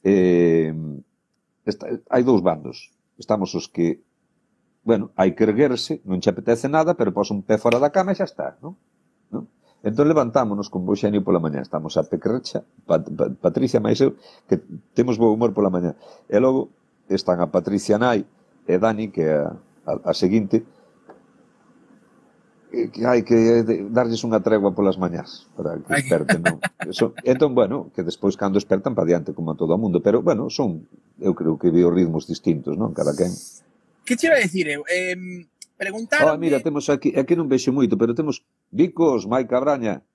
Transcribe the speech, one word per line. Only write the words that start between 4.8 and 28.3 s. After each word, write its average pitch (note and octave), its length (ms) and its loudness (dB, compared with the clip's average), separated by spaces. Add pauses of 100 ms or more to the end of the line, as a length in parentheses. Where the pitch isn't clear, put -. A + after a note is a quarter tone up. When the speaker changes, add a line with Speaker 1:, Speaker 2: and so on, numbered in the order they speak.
Speaker 1:
bueno, G#2+ 320 0
hai F#2+ 160 2
que A2+ 80 2
erguerse, B2 640 0
non F#2 160 -4
che G#2 80 2
apetece A#2 400 -2
nada, D#3+ 240 2
pero G2+ 160 0
pos G2 160 -2
un G2+ 160 -6
pé G#2+ 160 0
fora A#2+ 160 2
da C#3+ 160 0
cama F#3+ 200 0
e F#3+ 40 -2
xa G3 80 -2
está, - 400 -10
non? F3 160 -16 (480)
Non? - 160 -10 (400)
Entón A2+ 240 2
levantámonos A#2+ 640 0
con F2+ 160 -6
bo G2+ 80 2
xenio G#2 240 0
pola F#2 240 0
mañá. D2 160 -4
Estamos D#2+ 400 -4
a D#2 80 -2
Pecrecha, A2+ 560 -4 (240)
Pat-, E2 240 0
Pat-, - 240 -2
Patricia, A#2 480 0
máis A2+ 160 0
eu, C3+ 160 2 (320)
que F#2+ 80 2 (400)
temos A#2 240 2
bo A2+ 80 6
humor A2 240 2
pola G2+ 160 0
mañá. F2 240 -2 (320)
E G#2 160 2
logo C3 320 0 (400)
están F2+ 320 0
a D#2 80 -8
Patricia G2 480 0
nai A#2+ 240 2 (400)
e E2+ 160 0
Dani, A2 320 -2
que D#2+ 160 0
é D2+ 160 2
a, E2 80 -6 (320)
a, - 80 -4 (160)
a E2 80 2
seguinte, G#2 480 2 (2000)
eh, A#2 160 -2
que A2+ 160 -4
hai B2 160 4
que, A#2 160 4
eh, A#2 240 6
de, A2+ 120 2 (200)
darlles A#2 320 0
unha A2 160 2
tregua G2+ 320 2
polas G2 240 2
mañás E2+ 560 -6
para D#2+ 240 -8
que - 160 -14
Speaker 2:
Hai C#3+ 80 0
que C3 80 -4
Speaker 1:
desperten, E2 320 0
non? E2+ 160 -2 (160)
Speaker 2:
<laughs> E2 160 -12
Speaker 1:
Eso, A2 320 -2
entón, B2+ 320 2
bueno, A#2 400 0
que - 80 -6
despois G2 320 -2